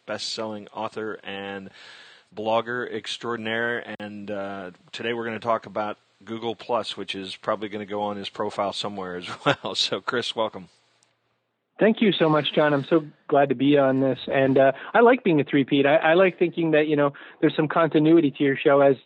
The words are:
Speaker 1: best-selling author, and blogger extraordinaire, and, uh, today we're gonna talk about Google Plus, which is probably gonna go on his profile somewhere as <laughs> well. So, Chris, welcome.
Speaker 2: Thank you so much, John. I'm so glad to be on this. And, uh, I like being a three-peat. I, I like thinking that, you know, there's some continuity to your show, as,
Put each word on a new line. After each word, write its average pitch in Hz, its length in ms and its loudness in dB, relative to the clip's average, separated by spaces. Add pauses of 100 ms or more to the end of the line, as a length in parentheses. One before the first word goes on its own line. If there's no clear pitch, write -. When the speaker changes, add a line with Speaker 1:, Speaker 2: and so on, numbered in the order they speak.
Speaker 1:
best-selling 107 600 -10
author, 107 560 -10
and 98 480 -12 (640)
blogger 113 580 -4
extraordinaire, 113 1040 -6
and, 104 300 -14
uh, 98 400 -10 (220)
today 117 220 -8
we're 117 120 -8
gonna 110 140 -8
talk 113 260 -4
about 104 320 -8 (260)
Google 113 320 -8
Plus, 117 400 -6
which 95 200 -10
is 95 200 -12
probably 107 340 -4
gonna 104 180 -10
go 104 160 -6
on 104 140 -6
his 98 120 -10
profile 104 420 -6
somewhere 95 440 -10
as 90 200 -12
<laughs> - 100 -8
well. 120 280 -2
So, - 260 -4
Chris, - 360 -6
welcome. 104 340 -6 (1120)
Speaker 2:
Thank 214 220 2
you 208 100 4
so 160 180 2
much, 151 240 0
John. 151 200 2
I'm 139 100 0
so 160 220 2 (240)
glad 143 200 4
to 127 60 0
be 139 240 4
on 135 220 2
this. 131 260 0
And, 135 320 2
uh, 135 140 6 (200)
I 208 60 4
like 240 240 6
being 160 160 4
a 135 40 2
three-peat. 139 440 2
I, 147 80 4
I 160 180 4
like 180 240 4
thinking 165 340 0
that, 151 160 4
you 151 100 0
know, 143 160 2 (280)
there's 151 140 2
some 156 120 2
continuity 160 640 4
to 147 140 -4
your 135 140 2
show, 139 240 6
as, 139 240 6